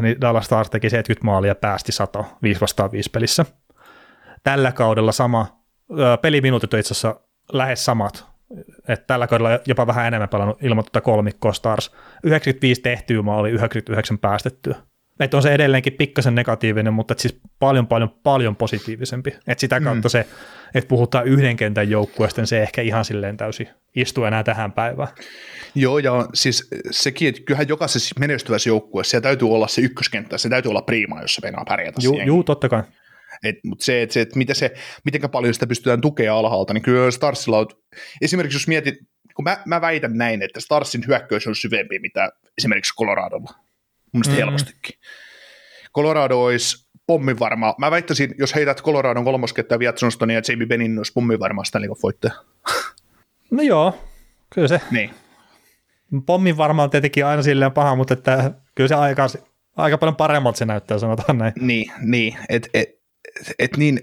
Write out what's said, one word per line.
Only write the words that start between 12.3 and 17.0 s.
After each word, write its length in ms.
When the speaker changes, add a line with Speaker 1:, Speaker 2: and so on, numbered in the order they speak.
Speaker 1:
tehtyä 400
maalia, 320
yhdeksänkymmentäyhdeksän 640
päästettyä. 580
Et 140
on 80
se 120
edelleenkin 400
pikkasen 420
negatiivinen, 580
mutta 180